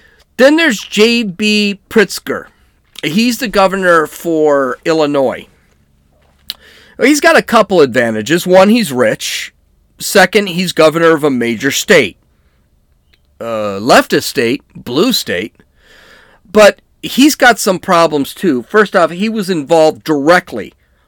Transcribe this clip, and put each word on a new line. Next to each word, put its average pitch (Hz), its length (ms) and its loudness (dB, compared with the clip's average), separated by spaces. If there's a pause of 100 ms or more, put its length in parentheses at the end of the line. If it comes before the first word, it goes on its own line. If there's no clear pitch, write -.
(380)
Then 277 180 6
there's 311 220 0
J 233 460 0
B 208 640 -2
Pritzker. - 580 -2 (560)
He's 226 360 -2
the 247 100 -6
governor 185 580 0
for 147 800 -2
Illinois. 143 640 -2 (1500)
He's 294 200 2
got 330 160 4
a 233 60 2
couple 202 380 2
advantages. 120 640 0
One, 185 220 6
he's 214 240 2
rich. - 600 -4 (460)
Second, 196 500 0
he's 175 240 -4
governor 160 400 4
of 151 120 0
a 147 60 2
major 120 420 -2
state. 143 440 0 (1200)
Uh, 107 400 -6
leftist 160 440 0
state, 123 380 -4 (120)
blue 175 380 -2
state. 98 440 -6 (880)
But 202 360 -2 (220)
he's 269 320 0
got 240 240 0
some 185 220 -4
problems, 160 520 0
too. 131 300 -2
First 208 320 -2
off, 165 160 2
he 185 180 -6
was 208 220 -6
involved 156 540 2
directly. 147 680 -2 (360)